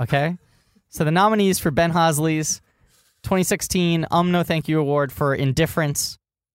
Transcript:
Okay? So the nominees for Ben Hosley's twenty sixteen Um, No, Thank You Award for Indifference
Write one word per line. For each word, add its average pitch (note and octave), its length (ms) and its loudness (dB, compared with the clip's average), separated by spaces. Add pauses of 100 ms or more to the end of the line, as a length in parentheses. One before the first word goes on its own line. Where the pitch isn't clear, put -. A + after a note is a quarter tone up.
Okay? D3 360 -2 (540)
So - 140 -4
the D3+ 60 0
nominees G3 480 2
for E3+ 120 0
Ben E3 220 0
Hosley's D#3+ 680 0 (640)
twenty F#3 220 0
sixteen E3+ 680 0
Um, F3 220 2
No, F3 100 2
Thank E3 260 -2
You D#3 120 0
Award C#3+ 320 0
for C#3 220 -2
Indifference C#3+ 840 -2 (360)